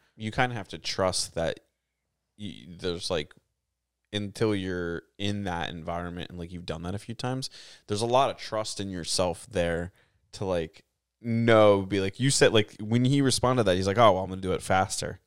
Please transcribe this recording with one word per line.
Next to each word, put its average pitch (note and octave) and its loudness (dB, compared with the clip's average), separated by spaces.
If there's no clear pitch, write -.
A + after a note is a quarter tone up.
You A2 -8
kinda B2 0
have G2+ -10
to E2 -12
trust - -2
that E2 -2
y-, C#2 -14
there's, F2 -6
like, D#2+ -4
until G#2 -2
you're F2+ -4
in G2+ -4
that E2+ -4
environment F2 -8
and, F2 -12
like, E2+ -12
you've F2 -14
done D#2+ -8
that F#2 -6
a G2+ -8
few - -12
times, C3 -6
there's G#2 -4
a A#2 0
lot B2 4
of F#2 -8
trust - -6
in G2 -6
yourself F2+ -4
there F2 -2
to, - -10
like, F2 -4
know, A2+ 6
be F#2+ -2
like, F#2+ -2
you C3+ 4
said, C3+ 6
like, G#2+ 2
when A#2 2
he C#3 4
responded B2+ 2
to - -
that, F#2 4
he's F#2+ 0
like, G2 2
"Oh, A2+ 8
well, F#2 0
I'm F2+ -6
gonna F#2 -8
do F#2 -2
it - -4
faster." - 0